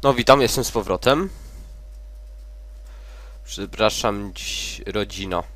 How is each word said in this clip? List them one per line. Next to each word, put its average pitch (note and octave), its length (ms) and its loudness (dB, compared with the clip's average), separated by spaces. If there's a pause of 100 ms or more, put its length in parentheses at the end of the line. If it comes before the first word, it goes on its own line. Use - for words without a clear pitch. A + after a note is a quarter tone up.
No C#3 120 6
witam, C3 280 8
jestem B2 220 4
z - 60 -2
powrotem. B2 600 2 (2250)
Przepraszam, G2+ 920 0
dziś - 520 -6
rodzina. F#2+ 560 -2 (140)